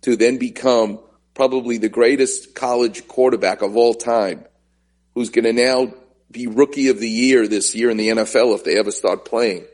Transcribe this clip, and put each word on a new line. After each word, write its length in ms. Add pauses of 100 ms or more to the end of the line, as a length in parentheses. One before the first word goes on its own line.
to 160
then 220
become 600 (340)
probably 420
the 140
greatest 640
college 540
quarterback 520
of 160
all 160
time, 540 (680)
who's 140
gonna 240
now 400 (380)
be 160
rookie 420
of 100
the 120
year 360
this 280
year 160
in 80
the 100
N 80
F 180
L 200
if 100
they 140
ever 120
start 360
playing 480